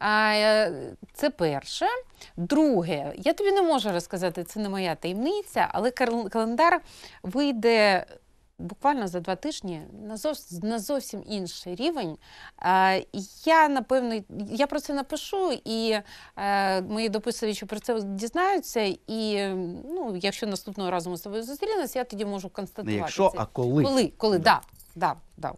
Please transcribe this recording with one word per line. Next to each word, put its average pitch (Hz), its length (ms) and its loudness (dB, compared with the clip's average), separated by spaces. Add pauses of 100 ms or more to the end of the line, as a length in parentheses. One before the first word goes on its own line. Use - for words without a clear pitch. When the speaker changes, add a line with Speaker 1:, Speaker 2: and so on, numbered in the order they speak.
Speaker 1:
Е, 214 720 4 (420)
це 294 160 0
перше. 156 560 -2 (500)
Друге, 175 800 2
я 269 160 2
тобі 392 200 0
не 392 100 4
можу 254 300 2
розказати, 175 520 -4
це - 160 -8
не 208 80 -2
моя 190 260 -2
таємниця, 226 800 -2
але 220 180 0
кар-, 233 400 -2
календар 240 500 4 (420)
вийде 220 840 4 (520)
буквально 208 500 0
за 175 120 -4
два 180 160 -4
тижні 185 460 -8 (260)
на 220 80 -10
зовс-, 277 480 -6
на 226 140 -2
зовсім 233 480 -6
інший 185 480 -8
рівень. 226 420 -4 (400)
А, 190 420 4 (460)
я, 320 240 6
напевно, 247 540 0 (280)
я 247 160 2
про 294 140 -4
це 294 140 -6
напишу, 311 580 -4 (120)
і, 226 320 0 (400)
е, 196 460 0
мої 214 260 -2
дописувачі 214 580 -4
про 208 140 -8
це 226 220 -2
дізнаються, 233 800 -2 (260)
і, 214 400 -2 (380)
ну, 277 320 -6
якщо 196 300 -4
наступного 196 440 -6
разу 175 200 -2
ми 180 60 -4
з 165 40 -12
тобою 214 220 -8
зустрінемось, 294 540 -4
я 247 80 0
тоді 214 200 -6
можу 196 220 -6
Speaker 2:
Не 180 40 -14
Speaker 1:
констатувати 180 460 -6
Speaker 2:
якщо, 185 340 2
Speaker 1:
це. - 100 -2
Speaker 2:
а 107 60 -2
коли. 131 380 2
Speaker 1:
Коли, 269 320 2
коли, 208 220 2
Speaker 2:
Да. 165 60 -2
Speaker 1:
да, 190 160 6 (360)
да, 165 200 0 (200)
да, 143 220 -6